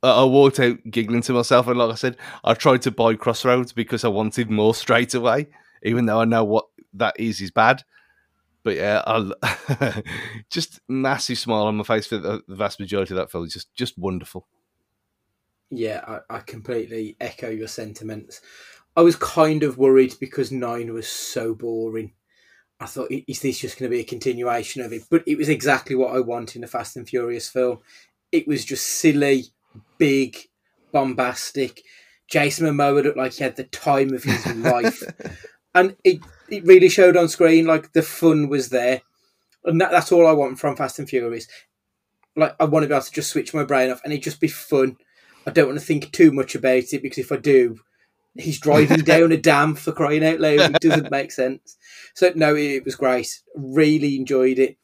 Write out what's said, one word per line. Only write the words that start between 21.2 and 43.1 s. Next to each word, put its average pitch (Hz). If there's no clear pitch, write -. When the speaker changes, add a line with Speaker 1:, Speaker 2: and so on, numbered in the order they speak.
Speaker 2:
boring. 113
I -
thought, -
"I, 135
is -
this 135
just -
gonna 127
be 120
a 117
continuation 120
of 113
it?" 117
But 165
it 151
was 151
exactly 135
what 127
I 131
want 117
in 117
a 107
Fast -
and 120
Furious 120
film. 123
It 160
was 139
just -
silly, 143
big, 135
bombastic. 127
Jason 147
Momoa 143
looked 147
like 131
he 143
had 127
the 135
time 135
of 127
his 127
Speaker 1:
<laughs> 117
Speaker 2:
life. 120
And 190
it, 180
it 202
really 180
showed 180
on 175
screen, 165
like, 156
the 160
fun 156
was 135
there. 127
And 165
that, 185
that's 170
all 170
I 160
want 135
from 143
Fast 135
and 143
Furious. 117
Like, 151
I -
wanna 151
be 143
able 131
to -